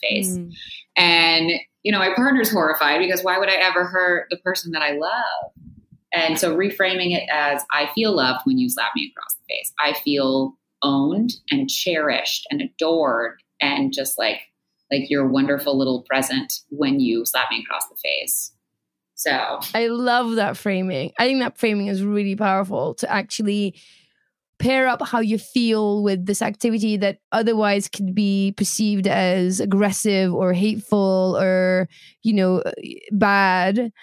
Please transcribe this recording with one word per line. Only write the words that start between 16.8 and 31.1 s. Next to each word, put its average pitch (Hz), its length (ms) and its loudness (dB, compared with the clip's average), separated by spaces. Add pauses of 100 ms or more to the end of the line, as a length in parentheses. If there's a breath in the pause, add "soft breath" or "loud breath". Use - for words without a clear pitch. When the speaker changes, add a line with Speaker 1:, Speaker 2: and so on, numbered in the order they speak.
Speaker 1:
you 117 260 2
slap 127 240 0
me 113 100 -4
across - 280 -6
the - 80 -18
face." - 560 -6 (640)
So - 180 -2 (420)
Speaker 2:
I 233 140 2
love 240 480 0
that 208 220 0
framing. 185 600 -2
I 233 80 2
think 269 140 2
that 240 180 -4
framing 208 280 0
is 196 180 -2
really 202 320 0
powerful 190 600 -2
to - 140 -6
actually 208 640 -2 (840 soft breath)
pair 262 300 2
up 247 140 0
how 247 180 0
you 220 180 2
feel 214 640 0
with 196 220 0
this 196 160 -2
activity 220 560 0
that 196 220 0 (120)
otherwise 214 580 2
could 185 260 -4
be 196 420 2
perceived 208 500 0
as 185 540 2
aggressive 196 760 2
or 180 200 2
hateful 190 840 2